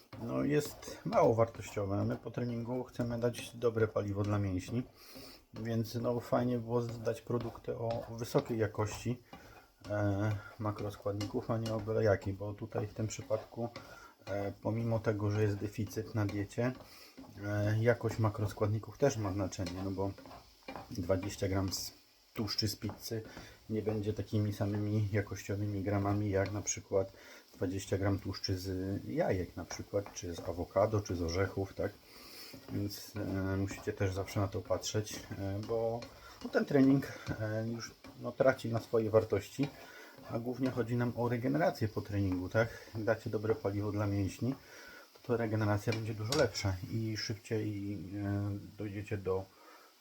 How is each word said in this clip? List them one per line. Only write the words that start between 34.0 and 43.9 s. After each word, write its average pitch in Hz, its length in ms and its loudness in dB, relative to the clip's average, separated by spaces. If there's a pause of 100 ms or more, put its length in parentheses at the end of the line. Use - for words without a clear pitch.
zawsze 98 260 -2
na 95 80 2
to 98 120 -4
patrzeć, - 600 -2 (160)
e, 98 300 -2
bo, 113 320 0 (440)
no, 247 60 -8
ten - 140 4
trening, 135 420 6 (340)
e, 110 280 -2
już, 113 260 -8 (260)
no, 120 120 -6
traci 131 360 4
na 113 120 0
swojej 110 300 2
wartości, 107 580 4 (600)
a 113 80 -2
głównie 123 320 0
chodzi 117 260 0
nam 120 200 2
o 117 120 2
regenerację 127 600 2
po - 120 -6
treningu, 95 480 0
tak? 113 200 4 (260)
Jak 110 100 -2
dacie 110 260 0
dobre 110 240 2
paliwo 101 380 0